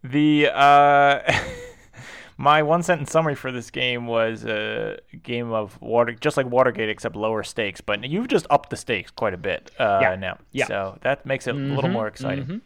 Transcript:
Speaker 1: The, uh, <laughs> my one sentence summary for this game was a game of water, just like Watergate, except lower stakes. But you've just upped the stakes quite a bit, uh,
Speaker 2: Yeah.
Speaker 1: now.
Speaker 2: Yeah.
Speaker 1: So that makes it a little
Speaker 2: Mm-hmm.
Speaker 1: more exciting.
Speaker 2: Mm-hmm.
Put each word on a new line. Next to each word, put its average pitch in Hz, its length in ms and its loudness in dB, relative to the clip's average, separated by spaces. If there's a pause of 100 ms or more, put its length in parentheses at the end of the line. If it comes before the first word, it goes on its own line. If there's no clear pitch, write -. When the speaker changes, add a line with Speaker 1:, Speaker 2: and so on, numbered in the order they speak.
Speaker 1:
The, 147 500 4
uh, 143 640 6 (120)
<laughs> - 0 - (1040)
my 147 240 4
one 165 200 2
sentence 165 280 -2
summary 160 240 0
for 131 160 -8
this 123 200 -10
game 123 360 -4
was 113 380 -2
a 107 540 -4 (240)
game 120 300 -6
of 107 280 -6
water, 117 320 0
just 143 240 -2
like 135 100 0
Watergate, 120 440 2
except 101 260 -8
lower 107 260 -2
stakes. 101 380 -6
But 104 240 -4
you've 196 240 -4
just 196 220 0
upped - 200 2
the 113 60 -6
stakes 101 340 -6
quite 107 240 -4
a 90 40 -12
bit, 90 400 -6
uh, 101 240 2
Speaker 2:
Yeah. 92 140 0
Speaker 1:
now. 92 220 -8 (140)
Speaker 2:
Yeah. 131 140 -2
Speaker 1:
So 98 360 -6
that 135 220 -4
makes 131 220 -4
it 123 80 -2
a 143 40 -4
little 139 260 -2
Speaker 2:
Mm-hmm. 175 80 0
Speaker 1:
more 110 160 -4
exciting. 120 360 -6
Speaker 2:
Mm-hmm. 165 220 -10